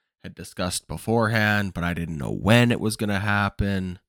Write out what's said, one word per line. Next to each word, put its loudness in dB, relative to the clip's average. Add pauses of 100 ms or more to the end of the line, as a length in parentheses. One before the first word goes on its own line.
(240)
had -14
discussed -6
beforehand, 0
but -4
I -2
didn't -6
know -4
when 4
it 0
was -2
gonna -2
happen, 0